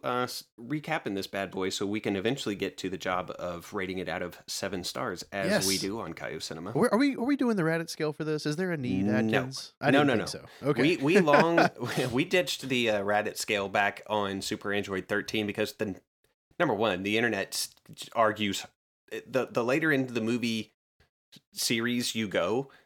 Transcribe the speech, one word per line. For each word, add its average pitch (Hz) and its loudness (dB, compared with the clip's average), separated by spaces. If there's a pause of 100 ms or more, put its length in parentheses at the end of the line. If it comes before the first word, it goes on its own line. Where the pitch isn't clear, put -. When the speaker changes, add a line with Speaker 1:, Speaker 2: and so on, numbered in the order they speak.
Speaker 1:
uh, 123 0
s-, - -6 (120)
recapping 147 -4
this 95 -4
bad 98 -4
boy 95 -2
so 98 -2
we 104 -2
can 104 0
eventually 110 -2
get 95 -6
to 92 -6
the 90 -6
job 90 -4
of 87 -8
rating 92 -4
it 90 -6
out 87 -4
of 87 -8
seven 90 -6
stars, 117 -6 (120)
as 98 0
we 98 0
Speaker 2:
Yes. 95 -2
Speaker 1:
do 98 -4
on 82 -8
Kaiju 76 -8
Cinema. 85 -8
Speaker 2:
Are 120 0
we, 220 4
are 208 2
we, 269 2
are - -4
we 285 0
doing 240 2
the 175 2
Raditz 165 0
scale 151 -2
for 156 -8
this? 151 -2
Is 151 0
there 185 -2
a 165 -2
need, 123 0
Speaker 1:
No. 107 2
Speaker 2:
Atkins? 113 0
I 143 4
Speaker 1:
No, 139 8
Speaker 2:
didn't - 6 (120)
Speaker 1:
no, 92 -2
Speaker 2:
think - -8
Speaker 1:
no. - -18 (140)
Speaker 2:
so. 131 0
Okay. 135 2
Speaker 1:
We, 160 4
we 156 6
long, 165 8 (100)
Speaker 2:
<laughs> 117 -4
Speaker 1:
<laughs> 127 0
we 135 2
ditched 180 0
the, 123 2
uh, 107 2
Raditz 104 0
scale 101 0
back 101 2
on 98 0
Super 104 -4
Android 98 -2
thirteen 104 0
because 104 -2
the, 104 -4 (640)
number 156 2
one, 98 2
the 104 2
internet 113 0 (400)
s-, - -16
argues, 107 2 (460)
the, 120 -2
the 123 0
later 156 2
into 131 0
the 117 0
movie 113 -2 (800)
series 120 0
you 113 0
go, 101 0 (160)